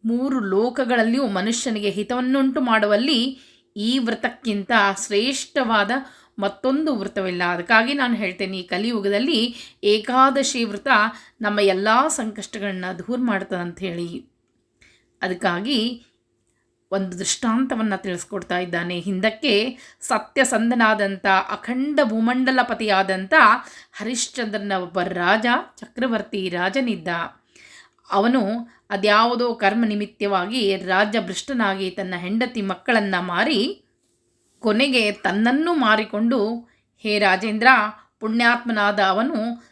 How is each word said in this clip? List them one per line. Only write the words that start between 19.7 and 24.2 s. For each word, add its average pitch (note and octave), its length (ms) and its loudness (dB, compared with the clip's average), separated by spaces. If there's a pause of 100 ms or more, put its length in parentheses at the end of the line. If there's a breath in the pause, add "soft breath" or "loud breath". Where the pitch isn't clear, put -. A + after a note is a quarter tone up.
ಸತ್ಯಸಂಧನಾದಂಥ, A3 1300 0
ಅಖಂಡ B3+ 800 0
ಭೂಮಂಡಲಪತಿಯಾದಂಥ A3+ 1300 0 (580 loud breath)
ಹರಿಶ್ಚಂದ್ರನ G#3+ 800 -6